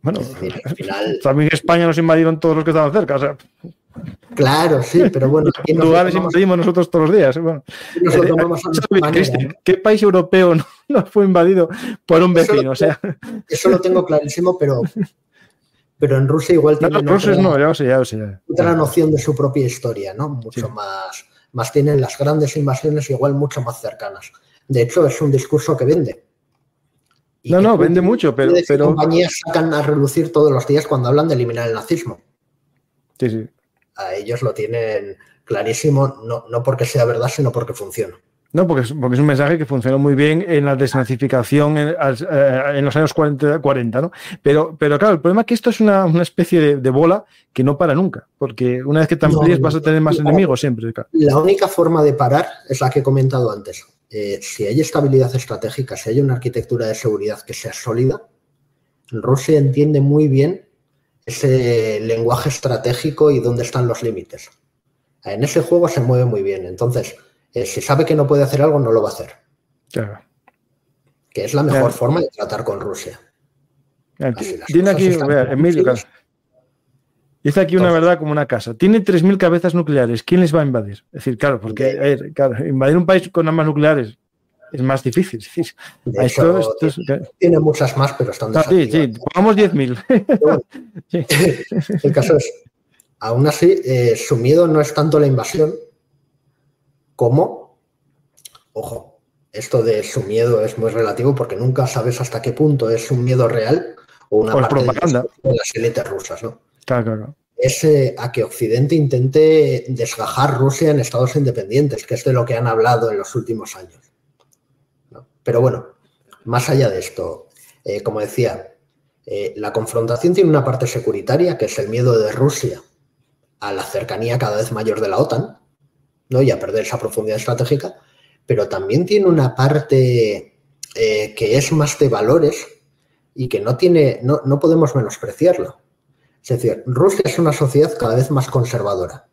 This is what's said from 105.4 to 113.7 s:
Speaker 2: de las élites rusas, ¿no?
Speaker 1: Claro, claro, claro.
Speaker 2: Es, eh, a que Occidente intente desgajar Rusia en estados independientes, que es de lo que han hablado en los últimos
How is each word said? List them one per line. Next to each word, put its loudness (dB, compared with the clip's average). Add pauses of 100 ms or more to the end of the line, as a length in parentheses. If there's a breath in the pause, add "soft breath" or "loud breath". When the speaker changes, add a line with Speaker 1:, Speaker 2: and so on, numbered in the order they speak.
Speaker 2:
de 2
las -6
élites -4
rusas, -10
¿no? -12 (240)
Speaker 1:
Claro, -2
claro, -4
claro. -14 (200)
Speaker 2:
Es, -2
eh, 4
a -6
que -4
Occidente -2
intente 2
desgajar -4
Rusia 2
en 2
estados -2
independientes, -2
que -8
es -8
de 0
lo 0
que -4
han -2
hablado 2
en -4
los -10
últimos -8